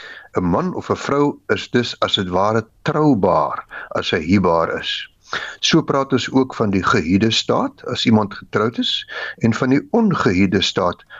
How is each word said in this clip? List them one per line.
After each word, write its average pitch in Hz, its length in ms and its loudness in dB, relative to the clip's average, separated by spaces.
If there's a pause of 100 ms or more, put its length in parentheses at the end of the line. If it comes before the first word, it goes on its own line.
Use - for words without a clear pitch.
(340)
'n 104 100 -2
Man 123 300 0
of - 160 -6
'n 101 60 0
vrou 143 520 0
is - 220 -4
dus 120 300 -2
as 110 160 0
het 95 120 -2
ware 104 400 0 (140)
troubaar 101 1080 0
as - 200 -6
hy 95 100 0
huwbaar 85 600 2
is. - 340 -10 (460)
So - 220 2
praat 139 320 -2
ons - 180 -2
ook 131 240 0
van 110 140 0
die 95 140 0
gehuwde 98 480 2
staat - 540 -2
as - 200 -6
iemand 107 280 2
getroud 110 440 -4
is - 320 -4 (280)
en 113 160 2
van 131 160 0
die 139 220 2
ongehuwde 101 720 2
staat - 420 -2 (160)